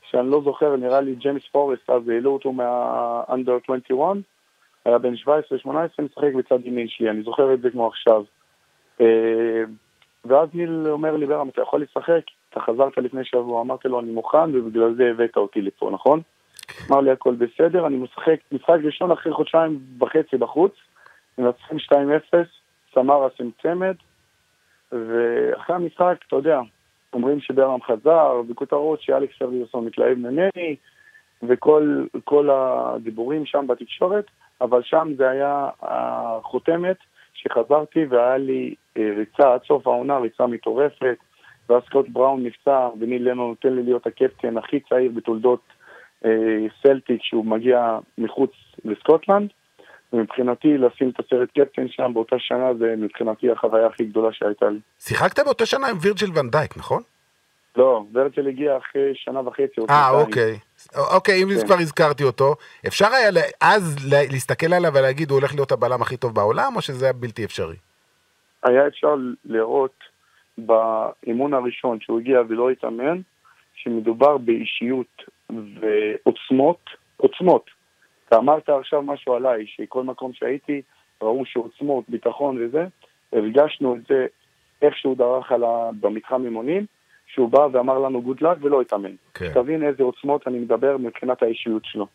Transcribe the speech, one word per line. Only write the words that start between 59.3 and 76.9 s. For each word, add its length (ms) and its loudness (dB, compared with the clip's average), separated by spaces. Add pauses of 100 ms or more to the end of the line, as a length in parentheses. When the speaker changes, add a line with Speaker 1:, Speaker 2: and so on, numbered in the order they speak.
Speaker 1:
וחצי 340 -4
או 80 -2
Speaker 2:
אה, 200 4
Speaker 1:
שנתיים. 180 4
Speaker 2:
אוקיי. 300 -2 (580)
אוקיי, 280 2
אם 60 0
Speaker 1:
כן. 160 0
Speaker 2:
כבר 100 6
הזכרתי 480 0
אותו, 320 2 (320)
אפשר 260 2
היה 180 4
ל-, 200 0 (100)
אז 340 4 (180)
ל-, 180 4
להסתכל 420 -2
עליו 200 2
ולהגיד, 360 2
"הוא 100 4
הולך 160 0
להיות 160 -2
הבלם 300 0
הכי 160 -4
טוב 180 -4
בעולם", 400 0
או 60 -4
שזה 240 -6
היה 80 2
בלתי 320 -8
אפשרי? 300 -8 (880)
Speaker 1:
היה 240 4
אפשר 280 0 (300)
לראות 580 -2 (540)
באימון 960 0
הראשון 480 -4
שהוא 180 -4
הגיע 300 2
ולא 200 0
התאמן, 520 -4 (540)
שמדובר 600 0
באישיות 840 -4 (260)
ועוצמות, 1400 -2 (280)